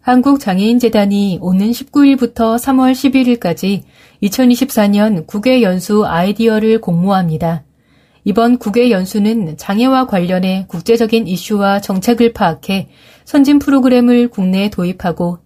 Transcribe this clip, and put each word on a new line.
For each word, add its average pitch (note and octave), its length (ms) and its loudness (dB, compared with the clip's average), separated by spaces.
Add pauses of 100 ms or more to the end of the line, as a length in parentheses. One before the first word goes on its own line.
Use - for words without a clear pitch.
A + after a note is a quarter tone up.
한국장애인재단이 G#3+ 1400 0
오는 G3 320 0
십구일부터 B3 840 0
삼월 C4 380 2
십일일까지 B3 880 -2 (360)
이천이십사 A#3+ 680 0
년 G3+ 400 0
국외연수 G#3 800 0
아이디어를 G#3+ 760 0
공모합니다. E3+ 840 -2 (600)
이번 A#3 360 2
국외연수는 G#3 1000 0
장애와 B3+ 480 0
관련해 F#3 600 -2
국제적인 A3+ 600 -2
이슈와 G3 540 -2
정책을 A#3 520 0
파악해 F#3 560 -4 (360)
선진 C#4+ 320 2
프로그램을 B3 720 2
국내에 G3 420 -2
도입하고 F3 760 -6